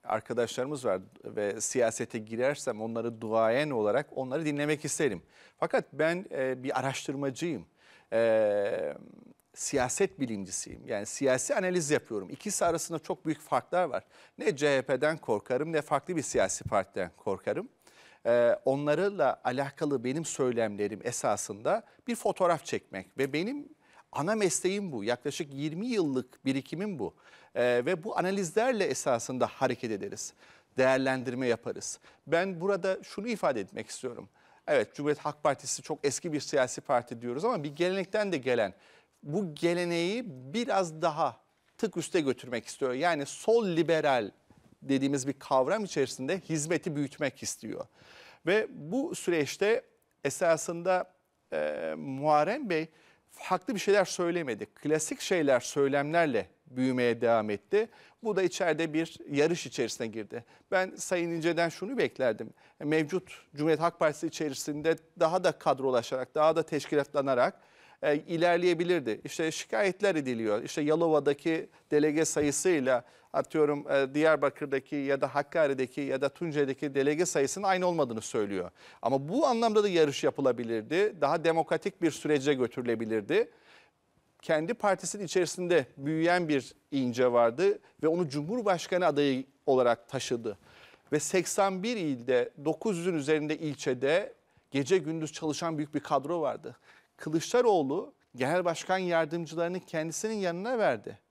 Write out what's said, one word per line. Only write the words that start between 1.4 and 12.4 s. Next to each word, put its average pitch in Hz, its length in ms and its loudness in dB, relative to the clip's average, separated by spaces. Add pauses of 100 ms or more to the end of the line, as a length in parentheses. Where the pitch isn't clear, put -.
siyasete 117 580 0
girersem 113 640 -2
onları 113 400 -6
duayen 113 480 2
olarak 113 460 2
onları 131 300 -4
dinlemek 147 400 -2
isterim. 123 360 -2 (360)
Fakat 170 360 0
ben, 165 380 0
e, 131 320 -2
bir 127 160 -2
araştırmacıyım. 135 840 -4 (480)
E, 107 800 2 (600)
siyaset - 680 -2
bilimcisiyim. 98 680 -6
Yani 104 180 -4
siyasi 131 500 0
analiz 180 360 0
yapıyorum. 104 380 -2
İkisi - 360 -4